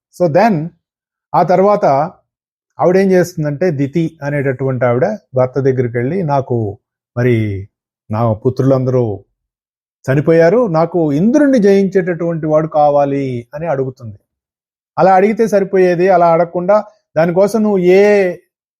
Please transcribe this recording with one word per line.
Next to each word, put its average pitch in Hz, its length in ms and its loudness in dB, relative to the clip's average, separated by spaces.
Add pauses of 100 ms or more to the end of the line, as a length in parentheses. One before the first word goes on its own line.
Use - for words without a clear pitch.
(220)
So 170 100 0
then 175 360 0 (680)
ఆ 170 80 2
తర్వాత 180 680 0 (680)
ఆవిడేం 185 300 2
చేస్తుందంటే, 170 600 0
దితి 147 520 -4
అనేటటువంటి 135 640 -4
ఆవిడ 123 340 0 (160)
భర్త 127 260 -2
దగ్గరికి 127 380 -2
వెళ్ళి, 147 240 -4
"నాకు 127 560 -4 (380)
మరి 110 520 -2 (420)
నా 110 220 -2
పుత్రులందరూ 127 920 -2 (880)
చనిపోయారు, 165 540 2
నాకు 165 460 -2
ఇంద్రుణ్ణి 262 460 2
జయించేటటువంటి 185 880 0
వాడు 156 220 0
కావాలి" 143 880 0
అని 156 120 -10
అడుగుతుంది. 131 520 -8 (800)
అలా 185 160 4
అడిగితే 208 320 0
సరిపోయేది, 185 640 0
అలా 175 240 4
అడగకుండా 175 520 0 (320)
దానికోసం 185 460 0
నువ్వు 208 160 0
ఏ 190 580 2 (440)